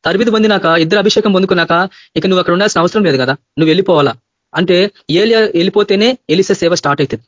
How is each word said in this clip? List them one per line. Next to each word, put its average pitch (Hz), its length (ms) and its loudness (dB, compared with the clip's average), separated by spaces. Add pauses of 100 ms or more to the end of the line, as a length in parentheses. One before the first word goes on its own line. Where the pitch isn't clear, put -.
తరబితి 202 260 0
పొందినాక, 214 340 0
ఇద్దరు 165 340 2
అభిషేకం 208 320 0
పొందుకున్నాక, 185 580 0 (260)
ఇక 165 100 -4
నువ్వు 185 140 0
అక్కడ 175 140 -2
ఉండాల్సిన 190 280 -2
అవసరం 196 220 0
లేదు 147 140 0
కదా, 127 140 -2
నువ్వు 147 340 -4
వెళ్ళిపోవాలా. 156 480 2 (420)
అంటే 185 360 0 (180)
ఏలియా 220 300 2
వెళ్ళిపోతేనే 202 800 0 (120)
ఎలీషా 190 240 2
సేవ 175 220 0
స్టార్ట్ 147 260 -4
అవుతుంది. 135 260 -4